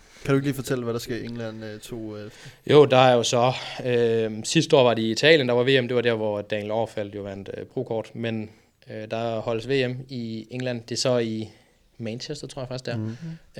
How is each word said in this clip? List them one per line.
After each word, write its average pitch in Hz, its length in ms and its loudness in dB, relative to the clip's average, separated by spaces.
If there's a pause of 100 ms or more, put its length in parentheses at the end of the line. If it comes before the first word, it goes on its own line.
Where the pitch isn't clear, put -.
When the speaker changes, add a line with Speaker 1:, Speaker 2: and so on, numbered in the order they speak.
(240)
Speaker 1:
Kan - 60 -4
du 139 60 4
ikke 139 100 0
lige 139 80 -2
fortælle, 127 300 -4
hvad 117 100 -4
der 120 60 -4
sker 120 160 -8
i - 80 -8
England, 113 400 -10
øh, 107 160 -14
to... 110 360 -12
Øh, 104 140 -14 (400)
Speaker 2:
Jo, 147 140 10
der 127 120 4
er 127 180 8
jo 120 80 4
så, 120 300 2 (340)
øhm, 113 580 0
sidste - 320 4
år 135 60 8
var 120 120 6
det 113 80 -2
i 113 80 0
Italien, 143 380 6
der 120 60 2
var 123 80 4
V 131 200 4
M. 120 60 -4
Det 127 60 -2
var 120 80 4
der, 117 120 2
hvor 107 280 -2
Daniel 104 280 -4
Overfaldt 107 440 -4
jo 101 80 -8
vandt, 98 340 -10
øh, - 100 -10
pro-kort. 113 480 -6
Men, 113 360 -6 (400)
øh, 110 200 -12
der 117 300 -4
holdes 113 280 -4
V 131 200 0
M 123 80 -6 (120)
i 113 420 -8
England. 123 320 -6
Det 120 140 -8
er - 40 -4
så 123 180 2
i 110 300 -2 (500)
Manchester, 120 480 -10
tror 131 160 -10
jeg 127 60 -10
faktisk, 127 180 -8
det 123 60 -4
er. 113 60 -4
Speaker 1:
Mhm. 110 180 -6 (440)